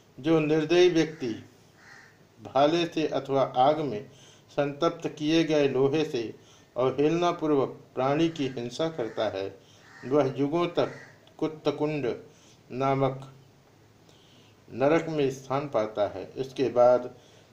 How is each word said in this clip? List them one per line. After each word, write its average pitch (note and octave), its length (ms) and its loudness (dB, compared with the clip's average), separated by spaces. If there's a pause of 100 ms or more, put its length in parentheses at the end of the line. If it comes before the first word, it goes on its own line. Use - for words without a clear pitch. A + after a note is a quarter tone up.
(200)
जो D#3 200 2
निर्दयी D#3 480 4
व्यक्ति D#3 560 0 (1000)
भाले D3+ 440 2
से D#3+ 200 -4
अथवा C3+ 360 -2 (140)
आग D3 240 4
में A#2+ 300 -6 (400)
संतप्त D3 580 -2
किए D#3 360 0
गए D3+ 240 2
लोहे C3+ 360 2
से A#2 300 -4 (420)
अवहेलनापूर्वक D3+ 1040 0 (140)
प्राणी C#3+ 340 0
की D3 200 -4
हिंसा B2+ 400 -6
करता A2+ 400 -4
है, F#2+ 300 -6 (460)
वह C3 340 2
युगों D3+ 280 0
तक - 260 -2 (460)
कुत्तकुंड D3 760 -2 (560)
नामक C3+ 600 -2 (1400)
नरक D#3 360 2
में D3 220 0
स्थान C3+ 380 -6
पाता G#2+ 400 0
है। F#2 280 -12
इसके C3 320 -2
बाद B2 460 4 (380)